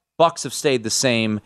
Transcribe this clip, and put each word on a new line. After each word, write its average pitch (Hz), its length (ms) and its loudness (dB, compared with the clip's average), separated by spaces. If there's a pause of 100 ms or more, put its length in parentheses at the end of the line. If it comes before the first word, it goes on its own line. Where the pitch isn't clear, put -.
(160)
Bucks 165 280 2
have 127 100 -10
stayed 131 300 0
the 110 60 -4
same. 113 560 0